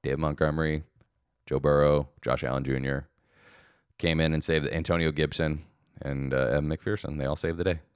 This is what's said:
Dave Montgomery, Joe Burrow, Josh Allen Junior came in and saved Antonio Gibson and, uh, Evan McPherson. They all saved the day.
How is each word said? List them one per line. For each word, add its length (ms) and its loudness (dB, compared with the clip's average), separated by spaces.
Dave 160 0
Montgomery, 640 0
Joe 120 0
Burrow, 500 4
Josh 220 -2
Allen 200 -2
Junior 440 -2
came 220 2
in 140 2
and 100 0
saved 240 0
Antonio 440 0
Gibson 540 -2
and, 320 -4
uh, 140 2
Evan 200 0
McPherson. 500 -4
They 80 -4
all 100 -2
saved 220 -4
the 60 -4
day. 160 0